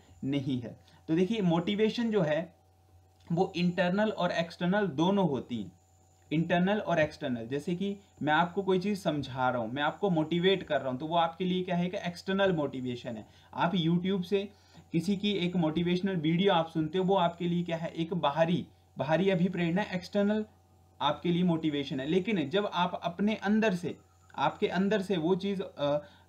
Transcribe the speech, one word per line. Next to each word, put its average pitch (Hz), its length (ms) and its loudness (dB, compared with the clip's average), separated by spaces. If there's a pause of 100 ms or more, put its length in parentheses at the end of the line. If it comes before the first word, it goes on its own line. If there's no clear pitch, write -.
(240)
नहीं 135 360 -2
है। 110 160 -12 (320)
तो 160 60 2
देखिए, 190 260 2
motivation 202 680 2
जो 208 120 2
है 151 320 -2 (800)
वो 185 240 2
internal 180 540 2
और 180 200 -2
external 175 560 0
दोनों 175 420 2
होती 117 340 -4
हैं, 85 100 -10 (600)
internal 175 460 2
और 170 200 0
external। 131 480 -2
जैसे 143 280 -4
कि 196 220 -4 (260)
मैं 147 100 2
आपको 175 300 2
कोई 190 160 2
चीज़ 196 200 -2
समझा 131 520 -2
रहा 123 120 -2
हूँ, 110 100 -6
मैं 143 100 -4
आपको 160 280 0
motivate 170 520 2
कर 143 180 0
रहा 131 100 -4
हूँ, 127 80 -4
तो 156 80 -8
वो 165 100 -2
आपके 165 280 0
लिए 180 180 0
क्या 180 140 -2
है, 175 100 0
एक 180 80 -6
external 190 580 0
motivation 127 640 -4
है। 104 100 -14 (280)
आप 170 180 0
YouTube 175 500 2
से 202 260 -2 (440)
किसी 170 240 0
की 208 160 0
एक 180 240 0
motivational 180 600 0
video 170 360 4
आप 165 160 2
सुनते 160 300 -2
हो, 185 60 2
वो 196 120 4
आपके 175 320 0
लिए 175 140 0
क्या 170 140 -4
है, 165 120 -6
एक 170 260 -4
बाहरी, 165 520 2 (320)
बाहरी 160 320 2
अभिप्रेरणा, 175 520 0
external 208 640 -2 (560)
आपके 151 320 0
लिए 170 100 2
motivation 156 580 0
है। 139 60 -6
लेकिन 180 440 0
जब 202 240 -2
आप 175 300 -2
अपने 202 300 -2
अंदर 214 400 2
से, 175 240 -6 (380)
आपके 156 320 0
अंदर 196 340 0
से 185 140 -2
वो 165 180 2
चीज़, 190 280 -4
अ, 147 460 -2 (200)